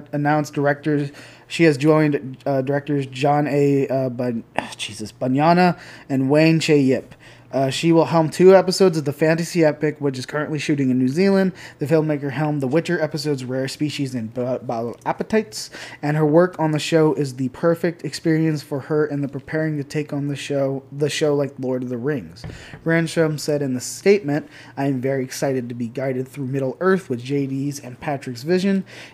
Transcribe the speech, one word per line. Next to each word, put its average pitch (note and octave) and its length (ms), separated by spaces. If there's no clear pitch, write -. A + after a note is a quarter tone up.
announced D3 420
directors. C#3+ 560
She - 160
has D#3 140
joined, D3 680
uh, C#3 160
directors C#3 460
John C3+ 400
A, C#3+ 400
uh, C3 220
Ban-, A#2+ 340
ah, - 220
Jesus, G#2 340
Banyana E3 680
and C3+ 220
Wayne D#3+ 300
Che D3+ 200
Yip. C3 360
Uh, C3+ 160
she E3 220
will E3 140
helm D#3+ 240
two F#3 260
episodes F#3 420
of D#3 60
the C#3+ 80
fantasy E3 500
epic, D3 380
which C#3 180
is B2+ 80
currently D3 320
shooting C#3 320
in B2+ 80
New B2+ 120
Zealand. F#3+ 420
The D3+ 60
filmmaker D3+ 460
helmed D3+ 300
The C3+ 60
Witcher E3 340
episodes D3 420
Rare C3 240
Species C#3 480
and A2+ 180
Ba-, B2 300
Bottle A#2 320
Appetites, - 640
and D3+ 140
her D#3 100
work E3+ 340
on D#3 120
the D3+ 80
show D#3 340
is C3+ 220
the B2+ 140
perfect E3+ 560
experience D#3+ 580
for C#3+ 160
her D3+ 260
in C#3+ 140
the C#3+ 80
preparing D#3 480
to C#3+ 80
take D3+ 300
on C#3+ 160
the C#3+ 80
show, C#3 460
the C#3+ 160
show D3+ 260
like C#3+ 240
Lord B2+ 240
of B2 60
the B2+ 80
Rings. A#2 480
Grandstrom D#3+ 520
said D3 240
in C3+ 120
the B2 80
statement, D#3 680
"I C#3 80
am C3+ 160
very C3+ 240
excited C3 420
to B2 80
be A#2+ 140
guided C3 400
through C#3 180
Middle C3+ 320
Earth F#3 300
with A#2+ 120
J C#3 260
D's C#3 340
and B2 180
Patrick's B2+ 440
vision, F#3 420